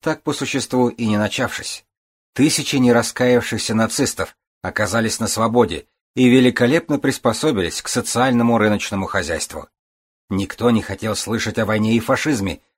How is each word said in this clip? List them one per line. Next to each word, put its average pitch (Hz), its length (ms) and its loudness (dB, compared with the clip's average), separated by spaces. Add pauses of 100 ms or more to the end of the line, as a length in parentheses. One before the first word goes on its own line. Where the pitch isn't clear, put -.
так 156 220 -4
по 151 100 -4
существу 127 560 -2
и 117 180 -4
не 107 120 2
начавшись. - 640 -4 (480)
Тысячи 139 440 0
нераскаявшихся 120 960 2
нацистов 110 600 -2 (280)
оказались 107 580 -2
на 110 80 -2
свободе 110 600 0 (280)
и 127 140 4
великолепно 131 680 4
приспособились 120 840 -2
к - 60 -12
социальному 120 680 0
рыночному 104 480 0
хозяйству. 80 640 -6 (640)
Никто 101 400 -2
не 110 100 2
хотел 104 340 -6
слышать 110 440 -4
о 110 80 0
войне 107 280 2
и 117 60 2
фашизме, 117 600 -2 (160)